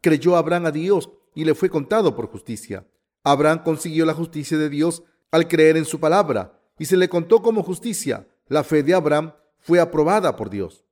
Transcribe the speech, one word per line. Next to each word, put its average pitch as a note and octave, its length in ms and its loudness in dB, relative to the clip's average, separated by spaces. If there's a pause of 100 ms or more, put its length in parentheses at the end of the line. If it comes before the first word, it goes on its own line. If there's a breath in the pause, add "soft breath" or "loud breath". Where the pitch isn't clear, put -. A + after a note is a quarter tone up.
"Creyó E3+ 360 2
Abraham E3+ 300 0
a D#3+ 60 0
Dios E3+ 380 -2 (240)
y D#3 100 -6
le A3+ 100 2
fue - 160 -2
contado E3 460 0
por A2+ 100 -8
justicia". G2+ 600 -14 (380)
Abraham D3+ 380 2
consiguió D#3+ 420 -2
la D#3+ 100 0
justicia D#3+ 440 -6
de D3+ 100 -2
Dios D#3 360 -4 (260 soft breath)
al D#3+ 160 2
creer D#3+ 300 4
en D#3+ 80 0
su D3+ 160 -8
palabra D#3 600 0 (160)
y D#3 100 -8
se F#3 100 2
le F3+ 120 2
contó F3 320 2
como A3 220 0
justicia. F3 640 -8 (220)
La C#3+ 160 -2
fe D3+ 180 0
de D#3 120 2
Abraham D#3 400 0 (260)
fue E3+ 180 2
aprobada E3 560 0
por G#2 160 -10
Dios. F#2+ 420 -10